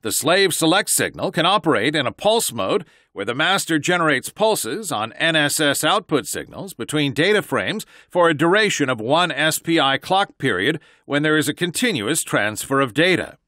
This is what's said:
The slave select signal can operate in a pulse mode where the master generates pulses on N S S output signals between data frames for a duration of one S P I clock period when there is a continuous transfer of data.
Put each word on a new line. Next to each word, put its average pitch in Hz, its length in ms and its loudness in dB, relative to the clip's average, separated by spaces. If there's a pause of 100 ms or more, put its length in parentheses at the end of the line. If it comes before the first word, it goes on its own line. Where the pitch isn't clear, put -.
The 107 120 -6
slave 175 420 2
select 170 360 2
signal 104 400 -2
can 165 160 0
operate 151 480 0
in 139 120 0
a 110 60 -4
pulse 220 400 0
mode 113 340 -2 (260)
where 98 120 -8
the 113 100 -4
master 165 440 0
generates 156 520 0
pulses 202 600 -2
on 113 220 -4
N 160 240 0
S 147 240 0
S 143 240 0
output 160 420 0
signals 107 460 -10
between 143 400 -2
data 190 300 2
frames 131 420 -4 (240)
for 170 220 4
a 160 40 2
duration 170 540 2
of 127 100 -2
one 156 320 0
S 147 280 -2
P 165 200 0
I 135 200 2
clock 190 400 -2
period 123 420 0 (240)
when 143 180 -2
there 156 140 2
is 147 140 0
a 147 40 -4
continuous 165 680 -2
transfer 110 580 -2
of 123 140 -2
data. 160 420 0 (120)